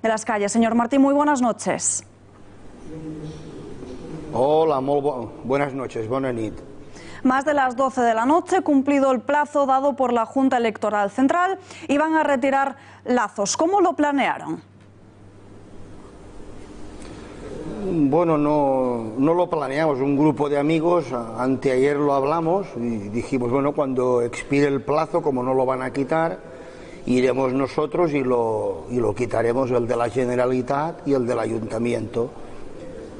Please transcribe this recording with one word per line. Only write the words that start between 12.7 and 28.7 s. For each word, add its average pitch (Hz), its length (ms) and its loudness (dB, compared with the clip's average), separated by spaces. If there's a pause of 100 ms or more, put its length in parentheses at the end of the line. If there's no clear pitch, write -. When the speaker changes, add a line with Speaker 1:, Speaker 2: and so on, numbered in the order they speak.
Speaker 1:
lazos. 214 520 0
¿Cómo 359 220 4
lo 349 140 4
planearon? 180 680 0 (3250)
Speaker 2:
Bueno, 165 560 4
no, 131 800 2
no 151 160 4
lo 180 160 2
planeamos. 147 480 0
Un 139 180 2
grupo 151 320 4
de 143 80 2
amigos, 156 540 2
a-, 117 320 -4
anteayer 131 540 2
lo 143 180 2
hablamos 165 500 0 (100)
y 117 340 -4
dijimos, 120 420 -2
"Bueno, 139 220 2
cuando 127 500 2
expire 139 420 0
el 139 160 0
plazo, 156 400 0
como 131 220 0
no 131 100 0
lo 131 140 4
van 127 160 -2
a 127 100 -6
quitar, 160 460 0 (680)
iremos 127 480 2
nosotros 151 600 0
y 139 100 2
lo, 107 680 0